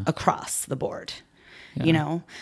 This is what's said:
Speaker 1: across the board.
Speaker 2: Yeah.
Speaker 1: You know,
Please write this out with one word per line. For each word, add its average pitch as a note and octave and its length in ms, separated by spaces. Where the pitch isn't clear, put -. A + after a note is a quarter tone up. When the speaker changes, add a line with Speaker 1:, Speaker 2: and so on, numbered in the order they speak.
Speaker 1:
across - 600
the C#3 100
board. - 380
Speaker 2:
Yeah. C#3+ 100
Speaker 1:
You E3 80
know, D#3+ 300